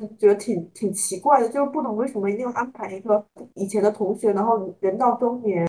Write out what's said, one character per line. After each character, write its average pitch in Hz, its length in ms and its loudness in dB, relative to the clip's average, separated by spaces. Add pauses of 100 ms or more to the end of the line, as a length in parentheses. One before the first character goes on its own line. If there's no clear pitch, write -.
(200)
觉 208 80 8
得 202 80 6
挺， 196 380 -4
挺 202 180 -4
奇 - 260 -4
怪 269 240 6
的， 226 60 0
就 277 160 0
是 277 80 0
不 302 100 -4
懂 226 140 -4
为 233 100 0
什 240 140 -6
么 196 100 -2
一 202 60 -2
定 247 100 -4
要 240 60 -4
安 240 220 -6
排 214 200 -12
一 190 60 -10
个 208 260 0 (280)
以 196 140 -6
前 202 140 -2
的 208 80 4
同 214 280 -2
学， 214 160 2
然 196 120 0
后 208 360 0
人 190 160 0
到 247 180 2
中 247 260 -2
年 180 280 0